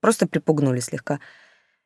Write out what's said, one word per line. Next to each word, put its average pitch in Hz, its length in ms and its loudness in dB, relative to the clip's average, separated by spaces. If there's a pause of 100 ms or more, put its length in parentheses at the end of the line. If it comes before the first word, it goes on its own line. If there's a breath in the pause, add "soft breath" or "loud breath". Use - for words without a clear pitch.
Просто 208 260 2
припугнули 143 520 0
слегка. 143 400 -6 (680 soft breath)